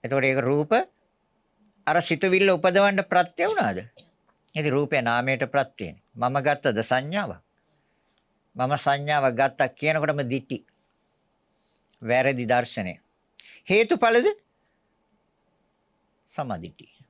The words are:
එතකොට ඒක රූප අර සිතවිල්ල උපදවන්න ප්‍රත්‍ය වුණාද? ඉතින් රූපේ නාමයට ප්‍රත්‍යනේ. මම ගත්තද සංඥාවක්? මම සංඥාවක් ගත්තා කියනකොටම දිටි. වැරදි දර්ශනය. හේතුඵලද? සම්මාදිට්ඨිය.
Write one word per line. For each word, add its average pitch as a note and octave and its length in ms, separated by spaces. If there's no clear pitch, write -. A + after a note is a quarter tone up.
එතකොට C3 200
ඒක C3 160
රූප C#3+ 320
අර D3+ 120
සිතවිල්ල F#3 500
උපදවන්න F#3+ 560
ප්‍රත්‍ය F3+ 400
වුණාද? F#4 340
ඉතින් D3+ 220
රූපේ C#3 300
නාමයට B2 460
ප්‍රත්‍යනේ. A#2 540
මම B2 260
ගත්තද C#3+ 440
සංඥාවක්? C#3 640
මම B2+ 180
සංඥාවක් C#3+ 600
ගත්තා C3+ 340
කියනකොටම D3+ 540
දිටි. B2+ 340
වැරදි B2 440
දර්ශනය. A#2 480
හේතුඵලද? A3+ 640
සම්මාදිට්ඨිය. F#2 680